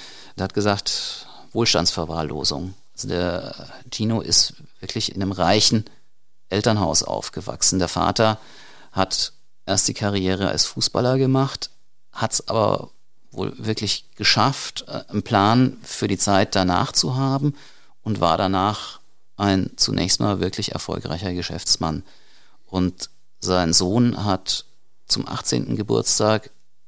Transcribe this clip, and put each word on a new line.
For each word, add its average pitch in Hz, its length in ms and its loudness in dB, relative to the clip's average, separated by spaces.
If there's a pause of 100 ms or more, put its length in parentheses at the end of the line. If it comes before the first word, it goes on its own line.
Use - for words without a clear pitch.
(380)
Der 90 80 -2
hat - 80 -6
gesagt, - 720 -2 (240)
Wohlstandsverwahrlosung. 82 1200 -2 (180)
Also - 160 -10
der 87 460 -4 (380)
Gino 110 280 -2
ist - 320 2 (260)
wirklich - 340 -4
in 95 80 -4
einem 98 120 -2
reichen 104 520 4 (640)
Elternhaus 101 520 2
aufgewachsen. - 800 -2
Der 87 80 2
Vater 104 500 2 (540)
hat - 420 0 (320)
erst 95 220 2
die - 80 -2
Karriere 95 540 0
als - 160 0
Fußballer - 520 0
gemacht, 135 540 0 (400)
hat's - 360 -2
aber - 440 2 (400)
wohl 101 260 -6
wirklich 110 480 -4 (100)
geschafft, - 720 2
äh, - 220 -10
einen 104 140 -2
Plan 113 580 6
für - 260 -4
die 101 120 0
Zeit 101 360 4
danach 90 360 2
zu 135 240 0
haben 135 400 0 (480)
und 107 180 -2
war 85 160 4
danach 98 640 0 (380)
ein 98 400 2
zunächst - 420 2
mal 104 200 0
wirklich 92 340 -2
erfolgreicher 85 600 -4
Geschäftsmann. 80 680 -2 (640)
Und 92 420 -2 (300)
sein 90 340 2
Sohn 107 500 2
hat - 420 -2 (420)
zum - 200 -2
achtzehnten - 480 -2
Geburtstag 110 760 2 (360)